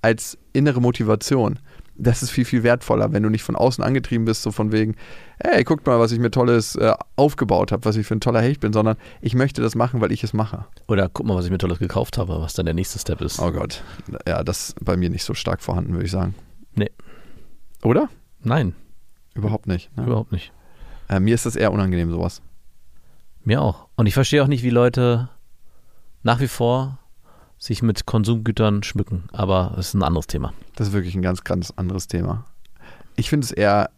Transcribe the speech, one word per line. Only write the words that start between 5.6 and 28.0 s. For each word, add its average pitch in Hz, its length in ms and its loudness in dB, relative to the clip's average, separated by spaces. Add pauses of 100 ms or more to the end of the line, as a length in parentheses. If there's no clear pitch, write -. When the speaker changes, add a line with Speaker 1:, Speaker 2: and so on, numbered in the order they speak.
Speaker 1:
guckt 151 240 0
mal, 127 140 6
was 117 120 4
ich 117 60 0
mir 117 120 2
Tolles, 120 460 2
äh, 110 160 4 (240)
aufgebaut 101 540 2
hab, 98 140 -2
was 107 120 2
ich 110 100 -2
für - 80 -2
ein 110 60 0
toller 117 200 2
Hecht 135 200 2
bin“, 107 120 0
sondern 110 240 2 (240)
„Ich 113 140 -2
möchte 131 260 0
das 117 140 0
machen, 120 260 0
weil 107 100 2
ich 117 140 -4
es 110 80 -4
mache.“ 107 320 -4 (240)
Speaker 2:
Oder 98 220 2
„Guck - 160 -6
mal, 101 100 2
was 90 80 0
ich 87 60 -2
mir 92 80 0
Tolles 87 200 0
gekauft - 380 -2
habe“, 90 240 -2
was 80 140 -6
dann 87 100 -2
der 82 100 -2
nächste 90 240 -4
Step - 220 -4
ist. - 180 -4
Speaker 1:
Oh 87 140 0
Gott. - 300 -6 (440)
Ja, 76 160 -2
das - 280 -4
ist - 140 -12
bei 92 120 2
mir 90 140 0
nicht 90 140 -4
so - 100 -6
stark - 280 -4
vorhanden, 87 300 -4
würde 90 140 -2
ich 87 40 -4
sagen. 92 240 -2 (400)
Speaker 2:
Nee. - 160 0 (920)
Speaker 1:
Oder? 160 260 2 (340)
Speaker 2:
Nein. 113 320 0 (600)
Speaker 1:
Überhaupt 104 320 -4
nicht, 92 320 -4
ne? 120 80 -4
Speaker 2:
Überhaupt 110 260 -2
nicht. - 180 -6 (600)
Speaker 1:
Äh, 98 100 2
mir 107 140 4
ist 117 100 0
das 117 120 -4
eher 104 160 2
unangenehm, 90 380 2
sowas. 85 300 -2 (1040)
Speaker 2:
Mir 113 160 2
auch. - 260 -2 (100)
Und 117 100 4
ich 98 80 2
verstehe 139 280 4
auch 135 60 4
nicht, 131 160 2
wie 123 60 2
Leute 120 580 4 (960)
nach 117 160 2
wie 135 80 0
vor 131 500 -2 (580)
sich - 260 -4
mit 110 220 2